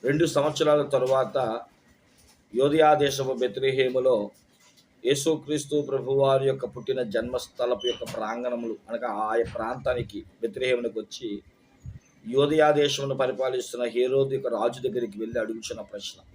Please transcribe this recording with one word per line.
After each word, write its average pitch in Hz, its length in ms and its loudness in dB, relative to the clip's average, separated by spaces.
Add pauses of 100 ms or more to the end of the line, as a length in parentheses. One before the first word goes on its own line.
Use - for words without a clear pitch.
రెండు 151 220 2
సంవత్సరాల 147 560 2
తరువాత 127 760 0 (920)
యోధియా 151 400 6
దేశపు 135 380 0
బెత్లెహేములో 127 960 2 (760)
యేసుక్రీస్తు 147 760 0
ప్రభువారి 135 640 2
యొక్క 135 180 0
పుట్టిన 123 380 -4
జన్మస్థలపు 120 840 -4
యొక్క 117 300 -6
ప్రాంగణములు, 117 600 -4 (120)
అనగా 117 200 -4
ఆ 107 280 0 (180)
ప్రాంతానికి 120 720 -4 (180)
బెత్లెహేమునకు 120 580 -2
వచ్చి, 104 420 -10 (840)
యోధియా 147 420 6
దేశమును 139 440 2
పరిపాలిస్తున్న 127 680 -2
హేరోదు 127 500 2
యొక్క 131 140 -4
రాజు 123 400 -2
దగ్గరికి 110 300 -4
వెళ్ళి 117 220 -4
అడుగుచున్న 110 420 -6
ప్రశ్న - 400 -14 (120)